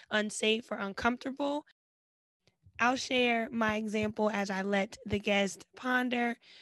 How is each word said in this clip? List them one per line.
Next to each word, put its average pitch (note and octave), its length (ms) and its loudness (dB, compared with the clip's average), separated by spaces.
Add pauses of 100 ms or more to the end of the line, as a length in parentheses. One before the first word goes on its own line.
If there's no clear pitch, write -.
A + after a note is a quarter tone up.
unsafe G#3+ 640 0
or G#3 60 -4
uncomfortable? C4+ 880 -2 (1120)
I'll B3 160 4
share A#3+ 560 2
my A3 240 2
example G#3+ 540 0
as G3+ 200 0
I F#3+ 140 -2
let G3 420 0
the G#3 140 -2
guest G3+ 460 0 (100)
ponder. B3 640 0 (240)